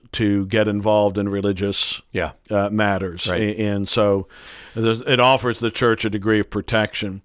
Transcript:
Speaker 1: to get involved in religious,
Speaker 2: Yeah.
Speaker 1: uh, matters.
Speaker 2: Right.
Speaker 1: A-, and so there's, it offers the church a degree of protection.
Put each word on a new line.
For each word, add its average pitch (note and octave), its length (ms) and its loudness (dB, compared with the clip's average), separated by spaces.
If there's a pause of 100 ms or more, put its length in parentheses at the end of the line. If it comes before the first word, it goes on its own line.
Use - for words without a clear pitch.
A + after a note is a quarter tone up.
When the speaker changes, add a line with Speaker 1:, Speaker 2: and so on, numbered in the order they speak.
(120)
Speaker 1:
to G2+ 340 0
get G#2+ 220 2
involved G#2 500 2
in G2+ 100 -2
religious, G2 720 -2 (120)
Speaker 2:
Yeah. E2+ 200 -4 (180)
Speaker 1:
uh, G2+ 200 0
matters. G2 580 -2
Speaker 2:
Right. F2 140 0
Speaker 1:
A-, G#2 140 -2
and G2+ 320 -2
so G2+ 380 2 (480)
there's, A2+ 280 0
it C3+ 180 2
offers B2 400 2
the A#2 120 0
church A2+ 320 2
a A2 60 0
degree G#2+ 280 0
of G2+ 120 -2
protection. G#2 760 -4